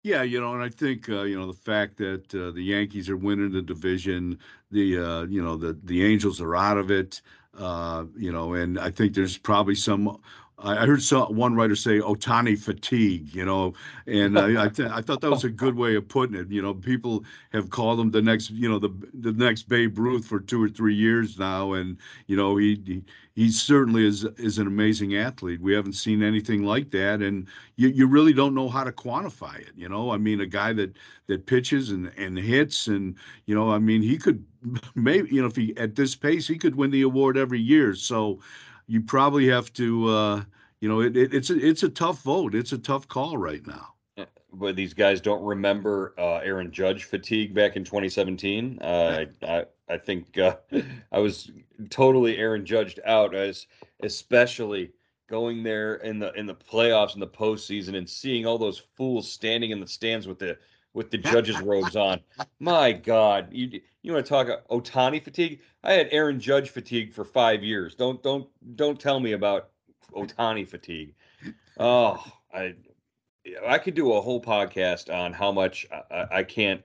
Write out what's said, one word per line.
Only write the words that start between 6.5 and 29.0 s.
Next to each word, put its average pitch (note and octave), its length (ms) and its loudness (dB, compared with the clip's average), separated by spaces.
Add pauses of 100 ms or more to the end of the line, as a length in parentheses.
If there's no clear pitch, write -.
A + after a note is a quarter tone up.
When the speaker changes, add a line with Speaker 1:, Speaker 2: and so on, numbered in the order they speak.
Speaker 1:
out G2+ 220 2
of G2 140 0
it, F#2+ 300 -2 (360)
uh, E2+ 460 -6 (120)
you F2+ 160 -6
know, E2+ 220 -6
and F2 240 -2
I E2+ 140 -4
think G#2+ 240 2
there's F#2+ 220 0
probably G2+ 380 2
some, G2+ 440 -2 (380)
I, G#2 260 0
I - 20 4
heard C#3 160 6
some, B2+ 340 2
one A#2+ 200 2
writer A2 200 4
say G#2+ 240 4
Ohtani G#2+ 600 2
fatigue, G2 760 0
you F#2 120 -4
know, F#2+ 280 0 (320)
and G2+ 320 2
I, G#2 280 4
I, G#2 40 2
th-, A2+ 220 -2
I A2+ 100 -4
thought C#3 200 -2
that D3+ 100 2
was C3 140 0
a B2 40 0
good A#2+ 260 0
way A#2 200 2
of G2 120 -2
putting B2+ 280 0
it. F#2 140 -8
You G2+ 120 -2
know, G2 120 -4
people A2+ 500 -4 (300)
have G2 160 -4
called A#2 300 0
him A2 120 2
the A2 100 4
next, A2 300 2
you A#2 160 -2
know, G#2+ 120 2
the, G2 140 -2 (200)
the A#2 180 -4
next A2+ 380 2
Babe A#2 280 2
Ruth A#2 280 0
for G#2 140 -4
two A2+ 220 -2
or G#2+ 60 4
three G#2+ 280 0
years A2 440 2
now, F#2+ 340 -4
and, F#2 240 -6 (300)
you G2 80 0
know, G2+ 220 4
he, G#2 280 2
he, F#2 180 -6 (320)
he A2+ 140 6
certainly A2+ 560 4
is, G#2 200 0 (120)
is A2 220 -2
an G2+ 80 2
amazing G#2 500 2
athlete. F#2+ 420 -4
We F#2+ 140 2
haven't G2 200 0
seen G#2+ 280 0
anything G#2+ 420 0
like B2 280 -2
that, G2+ 300 0
and G2 260 -4 (300)
you, C3 120 6
you C3+ 160 6
really D3 280 8
don't C3+ 200 4
know C3 160 -2
how C3 140 -4
to B2+ 80 -6
quantify A#2+ 680 -10